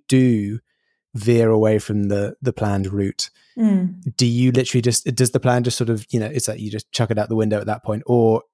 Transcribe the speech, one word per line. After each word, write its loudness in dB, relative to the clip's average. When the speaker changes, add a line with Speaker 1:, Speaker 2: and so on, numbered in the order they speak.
Speaker 1:
do 2
veer 2
away 4
from -2
the, -4
the -2
planned -2
route, -4
Speaker 2:
Mm. 0
Speaker 1:
do 2
you 2
literally 0
just, -2
does 2
the 0
plan 2
just -4
sort -2
of, -4
you -2
know, -2
it's -6
like -8
you -10
just -12
chuck -2
it -2
out -2
the -2
window 2
at -6
that -6
point? -6
Or 4